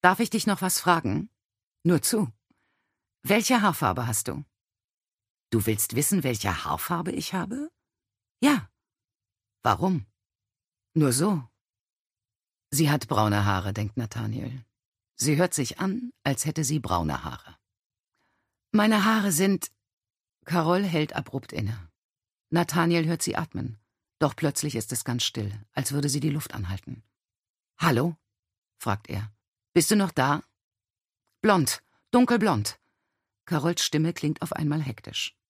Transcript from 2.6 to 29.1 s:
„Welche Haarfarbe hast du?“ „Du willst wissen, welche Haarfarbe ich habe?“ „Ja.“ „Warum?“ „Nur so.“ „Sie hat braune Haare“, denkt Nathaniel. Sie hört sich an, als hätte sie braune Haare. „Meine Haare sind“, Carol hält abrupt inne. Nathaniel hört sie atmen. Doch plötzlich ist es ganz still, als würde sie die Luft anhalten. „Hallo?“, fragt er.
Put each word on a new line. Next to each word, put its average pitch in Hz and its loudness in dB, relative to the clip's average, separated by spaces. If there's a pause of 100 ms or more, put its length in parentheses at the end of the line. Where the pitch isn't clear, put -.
„Welche 226 2
Haarfarbe 127 2
hast 113 -4
du?“ 143 -8 (1040)
„Du 110 2
willst 107 -2
wissen, 151 0
welche 104 -2
Haarfarbe - -4
ich - -8
habe?“ 226 -6 (680)
„Ja.“ 254 2 (920)
„Warum?“ 131 2 (880)
„Nur 143 4
so.“ 151 0 (1200)
„Sie 143 2
hat 151 0
braune 104 2
Haare“, 98 0
denkt 104 -6
Nathaniel. 117 -8 (500)
Sie 147 0
hört 175 2
sich - -4
an, 233 -4 (120)
als 139 -2
hätte 156 -2
sie 143 0
braune 85 -2
Haare. - -12 (1160)
„Meine 214 4
Haare 214 2
sind“, 185 0 (760)
Carol 170 2
hält 165 -2
abrupt - -8
inne. 104 -6 (600)
Nathaniel 170 0
hört 160 -2
sie - -4
atmen. - -8 (400)
Doch 151 0
plötzlich 147 -2
ist 113 -6
es 120 -6
ganz 123 -2
still, 104 -4 (200)
als 139 -4
würde 143 0
sie 139 -2
die 151 0
Luft - -6
anhalten. 95 -8 (760)
„Hallo?“, 156 2 (640)
fragt 101 -4
er. 107 -8 (420)